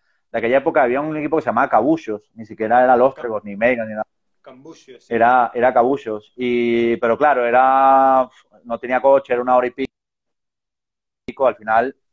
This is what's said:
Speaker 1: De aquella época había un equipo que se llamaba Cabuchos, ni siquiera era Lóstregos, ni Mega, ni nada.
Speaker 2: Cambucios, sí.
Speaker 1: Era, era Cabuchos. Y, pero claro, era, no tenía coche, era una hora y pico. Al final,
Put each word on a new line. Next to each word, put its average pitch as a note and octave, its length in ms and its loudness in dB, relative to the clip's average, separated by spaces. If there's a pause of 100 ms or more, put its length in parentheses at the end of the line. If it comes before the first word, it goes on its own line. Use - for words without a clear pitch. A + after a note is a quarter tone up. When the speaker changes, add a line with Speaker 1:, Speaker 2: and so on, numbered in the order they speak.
(320)
Speaker 1:
De A#2 60 -8
aquella A#2 200 0
época C#3+ 260 0
había B2+ 180 0
un D#3 160 -8
equipo D3 200 -4
que D3 40 -2
se B2 80 -4
llamaba B2 180 0
Cabuchos, B2 680 -2
ni A2 100 -18
siquiera G#2+ 380 0
era B2+ 120 4
Lóstregos, A#2+ 480 -2
ni G2+ 120 -14
Mega, A#2 300 -2
ni A2 80 -12
nada. G#2+ 120 -8 (360)
Speaker 2:
Cambucios, C3+ 640 -20
sí. - 80 -8
Speaker 1:
Era, A#2 400 2
era B2 180 2
Cabuchos. A#2+ 640 -2
Y, A#2 640 -2
pero A#2 180 0
claro, C3 300 0
era, C3 840 2 (360)
no A#2 160 -10
tenía B2+ 200 -4
coche, C3+ 340 2
era B2 100 0
una B2+ 120 0
hora B2 120 2
y B2 40 -6
pico. - 1700 -12
Al A#2 100 2
final, A2+ 400 -2 (180)